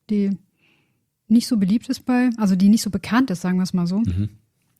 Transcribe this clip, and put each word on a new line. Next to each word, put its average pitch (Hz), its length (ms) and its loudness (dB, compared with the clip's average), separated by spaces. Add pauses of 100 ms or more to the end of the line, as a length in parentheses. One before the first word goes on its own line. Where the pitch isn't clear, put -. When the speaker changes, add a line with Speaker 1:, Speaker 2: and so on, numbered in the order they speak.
Speaker 1:
die 196 280 -2 (920)
nicht 226 200 2
so 240 100 -2
beliebt 196 320 0
ist - 160 -8
bei, 247 320 0
also 196 180 2
die 196 140 4
nicht 220 140 4
so 214 80 -4
bekannt 240 400 -2
ist, 175 100 -6
sagen 185 160 -2
wir's 185 160 -2
mal 175 140 0
so. 185 120 -2
Speaker 2:
Mhm. 104 300 -2 (500)